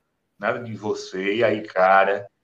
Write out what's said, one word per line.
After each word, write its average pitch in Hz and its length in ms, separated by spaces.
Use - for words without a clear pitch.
Nada 120 240
de 113 100
"você", 101 640
e 117 80
aí, 107 180
cara, 98 680